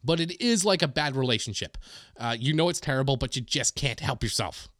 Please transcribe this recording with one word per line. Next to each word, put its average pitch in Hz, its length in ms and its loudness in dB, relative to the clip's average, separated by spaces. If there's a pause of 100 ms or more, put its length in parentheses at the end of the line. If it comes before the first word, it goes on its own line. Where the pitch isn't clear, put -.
but 165 160 2
it 165 220 -4
is 226 240 4
like 190 160 4
a 170 60 4
bad 143 280 0
relationship. 120 640 -2 (400)
Uh, 117 220 -2
you 135 140 0
know 160 160 4
it's - 100 -2
terrible, 135 380 2
but 123 180 -4
you 131 80 -4
just - 320 0
can't 123 240 -2
help 143 240 -2
yourself. 101 440 -4 (120)